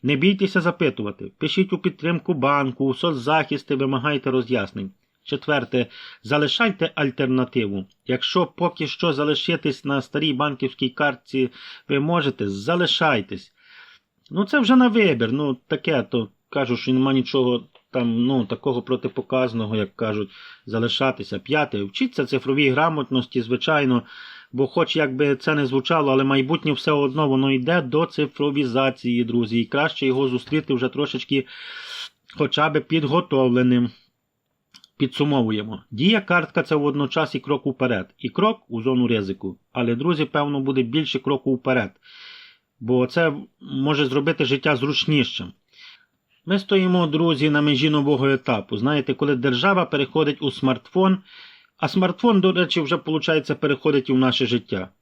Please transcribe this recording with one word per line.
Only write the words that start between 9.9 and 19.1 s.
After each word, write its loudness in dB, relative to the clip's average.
старій -4
банківській -4
картці -2
ви 0
можете, 0
залишайтесь. -2
Ну, 0
це 0
вже 6
на 6
вибір. 2
Ну, -2
таке, -2
то -4
кажу, -2
що -4
нема 2
нічого 0
там, 0
ну, 0
такого -4
протипоказаного, -4